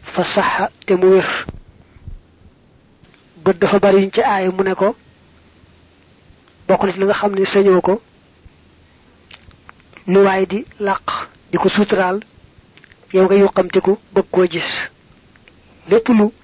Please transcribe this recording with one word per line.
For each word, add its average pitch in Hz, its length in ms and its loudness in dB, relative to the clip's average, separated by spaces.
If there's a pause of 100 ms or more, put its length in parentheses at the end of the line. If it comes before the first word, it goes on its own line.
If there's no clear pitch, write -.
Fa - 220 -6
saxa, - 460 -2 (140)
te 196 100 0
mu 180 200 2
wér. 190 140 2 (2250)
Bët 185 160 0
dafa 202 180 0
bari 196 240 4
yuñ 196 80 -4
ci 220 120 0
aaye, 196 280 -2
mu 185 140 -6
ne 190 100 -2
ko, 202 220 -2 (1700)
bokk 185 180 0
na 190 80 -2
ci 180 60 -12
li 196 60 -2
nga 202 100 0
xam 202 200 -4
ne 190 120 0
sañoo 196 340 2
ko, 185 220 -2 (2000)
lu 185 160 2
waay 190 220 0
di 202 200 -8 (140)
làq, 196 260 -4 (460)
di 175 60 -2
ko - 100 0
suturaal, 190 500 0 (920)
yow 185 120 4
nga 190 120 4
yuqamtiku 190 640 0 (160)
bëgg 190 160 0
koo 185 160 2
gis. 165 240 -6 (1200)
Lépp 226 200 2
lu 220 220 4 (140)